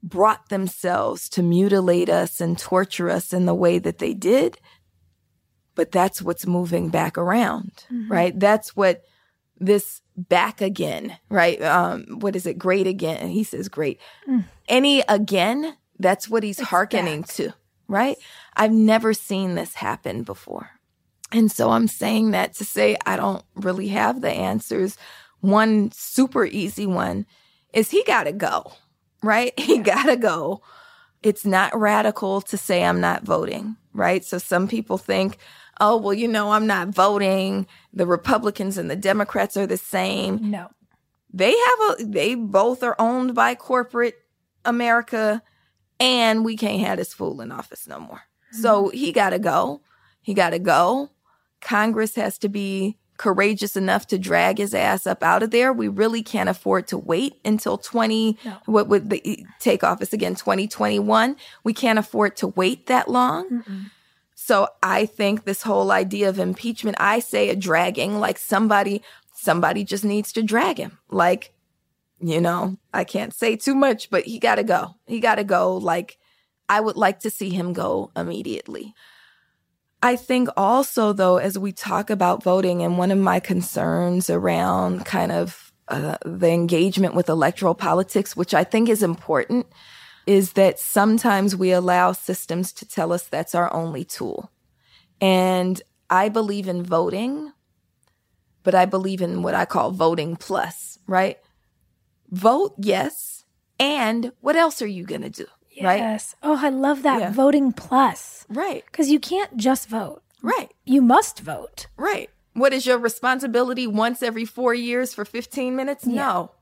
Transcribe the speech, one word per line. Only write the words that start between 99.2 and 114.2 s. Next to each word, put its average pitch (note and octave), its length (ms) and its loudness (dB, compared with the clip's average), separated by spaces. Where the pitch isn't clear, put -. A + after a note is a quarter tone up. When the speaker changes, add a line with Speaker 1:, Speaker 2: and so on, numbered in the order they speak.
Speaker 1:
in F3+ 200 -4
what F3 140 -2
I - 100 0
call - 260 -2
voting E3 460 0
plus, - 680 -6
right? F#3+ 320 0
Vote, A#3 460 2
yes. G3+ 640 -4
And B3 520 0
what C#4+ 140 2
else E4 260 2
are A3 60 -4
you F#3 160 -8
gonna D3+ 260 -8
do? - 160 -14
Right? F#3+ 180 4
Speaker 2:
Yes. A3 440 -6
Oh, D4+ 180 2
I D4 80 2
love C4+ 340 0
that. C4+ 180 4
Speaker 1:
Yeah. F3+ 100 -2
Speaker 2:
Voting C4+ 400 4
plus. - 800 0
Speaker 1:
Right. D4+ 420 -6
Speaker 2:
'Cause D4+ 160 0
you D4 120 4
can't E4 360 -4
just B3 320 0
vote. G#3+ 340 -8
Speaker 1:
Right. G#4+ 280 -2
Speaker 2:
You C4+ 160 6
must B3+ 380 6
vote. - 560 -12
Speaker 1:
Right. F#4 340 -4
What C4 200 4
is C4 120 -2
your B3 120 4
responsibility B3 920 0
once A3 340 0